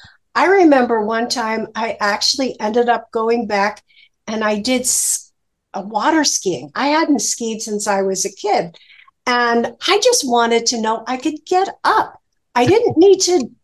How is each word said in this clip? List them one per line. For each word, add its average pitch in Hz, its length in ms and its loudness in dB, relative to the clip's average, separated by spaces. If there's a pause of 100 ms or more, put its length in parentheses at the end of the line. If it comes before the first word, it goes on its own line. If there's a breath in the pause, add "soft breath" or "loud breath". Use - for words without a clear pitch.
(360 loud breath)
I 262 120 2
remember 269 580 4
one 226 240 -2
time 220 460 -4
I 220 240 -4
actually 214 600 -2
ended 233 300 0
up 226 220 -2
going 226 360 -2
back 202 360 -2 (440 soft breath)
and 220 160 -4
I 214 160 -2
did 247 220 -2
s-, - 500 -4 (420)
a 196 80 -8
water 220 420 0
skiing. 147 520 -4
I 240 120 -2
hadn't 302 320 0
skied 220 420 -6
since 208 260 -6
I 196 140 0
was 196 240 -2
a 190 80 -8
kid. 202 440 -4 (480 soft breath)
And 240 480 0 (140)
I 381 160 4
just 480 240 2
wanted 233 400 2
to 240 140 -2
know 220 260 -4
I 254 100 -4
could 311 280 -6
get 370 240 0 (140)
up. - 360 0 (360)
I 247 120 2
didn't 427 300 2
need 370 240 8
to 349 280 0 (140)